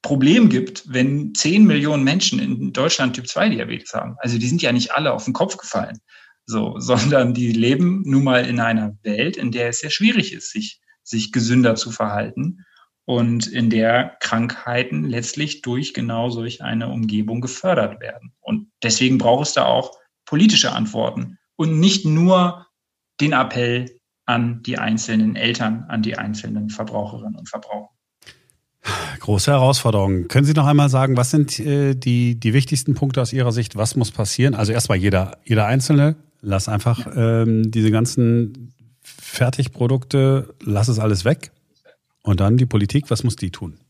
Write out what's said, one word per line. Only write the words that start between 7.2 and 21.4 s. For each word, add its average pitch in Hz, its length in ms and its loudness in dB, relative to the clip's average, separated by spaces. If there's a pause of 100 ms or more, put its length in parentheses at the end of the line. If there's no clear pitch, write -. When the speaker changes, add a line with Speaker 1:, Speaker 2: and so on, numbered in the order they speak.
Speaker 1:
die 120 180 0
leben 170 520 2
nun 139 200 2
mal 123 200 2
in 120 160 -4
einer 110 440 -2
Welt, 110 320 -2
in 123 160 -4
der 120 160 -2
es 117 100 -6
sehr 151 120 -8
schwierig 220 420 0
ist, - 180 -14
sich, 107 300 -10 (240)
sich 110 280 -6
gesünder 120 440 2
zu 117 160 -8
verhalten 110 720 -6 (400)
und 117 420 0
in 117 240 0
der 113 500 0
Krankheiten 120 840 -4
letztlich 143 580 -6
durch 127 320 -6
genau 120 360 -4
solch 117 320 -8
eine 113 260 -4
Umgebung 110 520 -2
gefördert 127 600 -2
werden. - 400 -16
Und - 300 -6 (120)
deswegen 123 360 2
braucht 127 280 2
es - 80 -6
da 131 120 2
auch 120 260 0 (320)
politische 196 480 2
Antworten 113 680 -6 (180)